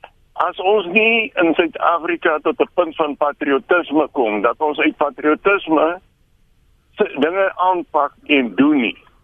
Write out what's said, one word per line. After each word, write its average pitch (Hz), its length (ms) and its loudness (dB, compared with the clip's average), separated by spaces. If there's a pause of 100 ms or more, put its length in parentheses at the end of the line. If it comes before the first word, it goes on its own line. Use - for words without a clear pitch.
(320)
as 170 260 -4
ons 196 280 0
nie 220 480 0
in 165 200 2
Suid-Afrika 165 880 -2
tot 160 180 -2
'n 139 140 -2
punt 165 220 -2
van 147 200 -2
patriotisme 143 960 0
kom, 104 300 -2
dat 120 180 0
ons 151 180 -2
uit 151 180 0
patriotisme 156 1040 0 (960)
se-, 196 240 -2
dinge 185 360 0
aanpak 170 560 0 (140)
en 131 280 2
doen 143 260 4
nie, 104 160 -2 (280)